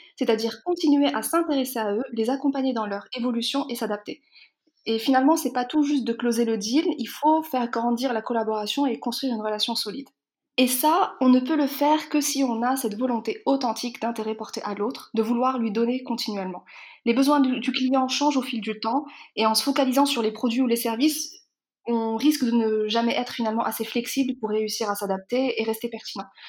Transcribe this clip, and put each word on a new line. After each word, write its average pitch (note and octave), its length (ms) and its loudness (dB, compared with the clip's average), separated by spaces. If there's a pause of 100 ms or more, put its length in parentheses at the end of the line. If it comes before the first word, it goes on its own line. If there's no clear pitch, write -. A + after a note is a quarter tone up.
(160)
c'est-à-dire A3 480 0
continuer C#4+ 480 4
à A3 80 -2
s'intéresser C#4+ 580 0
à G#3+ 140 -2
eux, G#3+ 100 -2 (120)
les A3+ 160 0
accompagner C4+ 420 0
dans A3 140 -2
leur G3+ 180 -6 (100)
évolution B3 540 -2
et A#3+ 60 -6
s'adapter. G#3+ 480 -6 (640)
Et A3+ 120 0
finalement, C4 380 4
c'est D4 160 -2
pas B3 140 -2
tout D4+ 160 2
juste C#4+ 240 2
de A3+ 80 0
closer A#3 320 0
le A3+ 100 0
deal, A#3 300 0 (100)
il A3+ 120 -6
faut D#4 340 2
faire B3 260 -2
grandir A#3+ 460 0
la A3 80 -2
collaboration A3 640 -2
et C4+ 120 -2
construire B3 360 -4
une G#3+ 80 -4
relation G#3+ 320 -2
solide. A3 340 -6 (500)
Et B3+ 80 6
ça, D#4 540 2
on B3+ 100 6
ne B3+ 100 8
peut D#4+ 160 0
le D4 100 2
faire D4+ 440 2
que D4 100 2
si C#4 240 0
on A#3 180 -2
a B3+ 140 2
cette G#3 220 -4
volonté A#3 480 -2
authentique B3+ 560 0
d'intérêt A3 320 -4
porté G#3+ 300 -10
à G#3 100 -4
l'autre, G#3 400 -6
de A3 80 2
vouloir A#3+ 360 2
lui A3+ 140 -2
donner A#3 300 0
continuellement. G3+ 640 -6 (420)
Les A#3 80 4
besoins C#4 260 4
du, B3+ 180 4
du A#3+ 140 -2
client C4 340 0
changent C#4+ 300 0
au B3+ 60 2
fil A#3 180 -6
du G#3+ 180 -6
temps, B3 280 -2 (280)
et A3 120 0
en A3 80 4
se A3 80 0
focalisant C4+ 420 2
sur C#4 160 0
les A3 100 2
produits A#3 300 0
ou C4 60 4
les A#3 100 2
services, B3 560 0 (540)
on A3+ 300 0
risque C#4+ 280 2
de A#3 60 0
ne A3 360 2
jamais A#3 280 0
être B3 180 -4
finalement A3+ 320 -2
assez A3 200 -4
flexible B3 540 -2
pour G#3+ 120 -6
réussir G#3+ 400 -2
à G3+ 40 0
s'adapter G3+ 680 -2
et A3 40 0
rester A3 240 -4
pertinent. G#3+ 380 -10 (220)